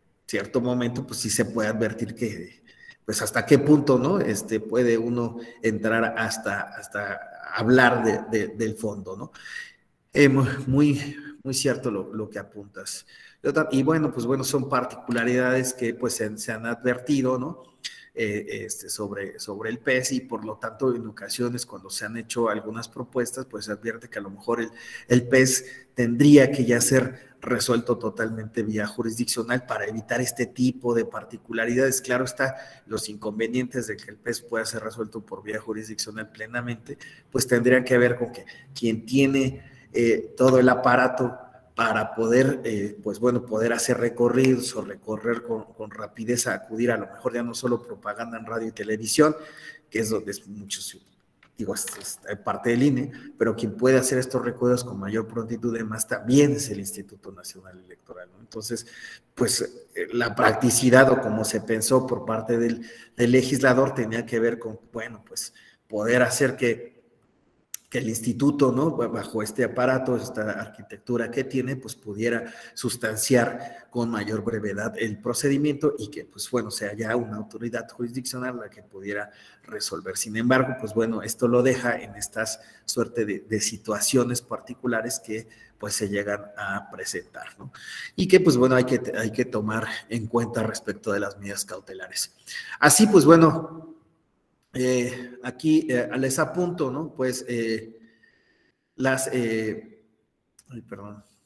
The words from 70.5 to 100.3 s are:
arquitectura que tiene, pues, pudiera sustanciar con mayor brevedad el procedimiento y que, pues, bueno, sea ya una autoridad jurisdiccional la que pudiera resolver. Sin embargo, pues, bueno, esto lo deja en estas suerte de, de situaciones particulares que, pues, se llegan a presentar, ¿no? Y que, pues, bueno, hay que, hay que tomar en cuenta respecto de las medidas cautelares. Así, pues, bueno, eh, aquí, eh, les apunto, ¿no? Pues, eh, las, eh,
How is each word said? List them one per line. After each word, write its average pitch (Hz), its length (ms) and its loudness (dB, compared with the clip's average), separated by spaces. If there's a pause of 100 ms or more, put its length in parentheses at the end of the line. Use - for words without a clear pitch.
arquitectura 113 720 -8
que 131 140 -4
tiene, 131 320 -4
pues, - 180 -12
pudiera 113 580 -4 (200)
sustanciar - 1160 -2
con 117 200 -4
mayor 107 340 -4
brevedad 107 540 -4
el 107 240 -4
procedimiento 139 760 0
y 104 120 -10
que, - 160 -14
pues, - 260 -12
bueno, 113 180 -2
sea 104 260 -8
ya 110 200 -4
una 107 220 -4
autoridad 113 520 -10
jurisdiccional 123 680 -8
la 107 120 -14
que 101 140 -20
pudiera 101 480 -8 (320)
resolver. 92 540 -8
Sin 107 180 -6
embargo, 127 440 2
pues, 104 140 -8
bueno, 113 300 0
esto - 240 -2
lo 120 160 4
deja 123 380 0
en 104 140 -16
estas 110 440 -6 (240)
suerte 117 420 -2
de, 101 140 -4
de 104 220 -4
situaciones 120 800 0
particulares 117 840 -6
que, 110 220 -8 (300)
pues, 104 160 -8
se 101 160 -2
llegan 101 320 -4 (160)
a 101 340 -6
presentar, - 640 -12
¿no? - 140 -18 (460)
Y 185 100 0
que, 185 140 8
pues, 143 160 6
bueno, 127 180 6
hay 127 80 8
que, 127 180 0 (160)
hay 110 140 -2
que 123 140 0
tomar 110 420 -4 (220)
en 113 180 -4
cuenta 117 340 -2
respecto 107 520 -4
de 101 80 0
las 101 160 -6
medidas 101 260 -8
cautelares. - 720 -10 (460)
Así, 208 260 8
pues, 190 160 8
bueno, - 720 6 (800)
eh, 123 720 0
aquí, 156 460 2
eh, 123 180 2 (120)
les 135 180 0
apunto, 170 540 0
¿no? 147 240 -6
Pues, 127 320 -2
eh, 113 500 -4 (1000)
las, 131 380 0
eh, 110 680 -4 (640)